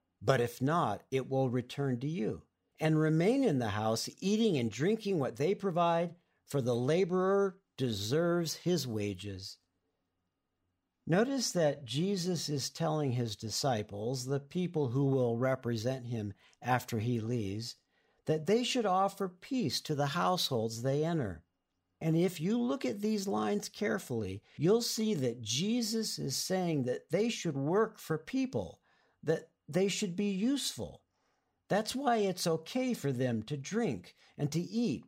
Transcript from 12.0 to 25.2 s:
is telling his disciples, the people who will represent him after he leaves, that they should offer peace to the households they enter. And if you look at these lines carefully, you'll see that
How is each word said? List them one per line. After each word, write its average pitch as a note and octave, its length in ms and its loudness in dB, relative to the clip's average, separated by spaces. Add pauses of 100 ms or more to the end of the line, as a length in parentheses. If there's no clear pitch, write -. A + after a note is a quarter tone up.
is C#3+ 200 -2
telling D#3 440 0
his A#2 220 -2
disciples, A2+ 920 -2
the C#3 140 -2
people E3 500 -2
who C3+ 160 2
will B2 320 2
represent B2 680 -2
him G#2+ 260 -4 (280)
after A#2+ 380 0
he A#2 200 0
leaves, A2 560 -4 (500)
that D#3 200 0
they A3 180 4
should A#3 220 0
offer F#3+ 440 2
peace F3+ 520 -2
to D#3 140 -2
the C#3 120 2
households C#3 760 0
they C#3 240 0
enter. B2+ 380 -2 (560)
And D#3+ 160 2
if F3 240 2
you G#3 200 0
look C4 260 0
at A3+ 140 -2
these G#3 280 0
lines G#3 420 0
carefully, A2+ 760 -4 (140)
you'll G#3 260 4
see A3 320 0
that B2+ 260 -2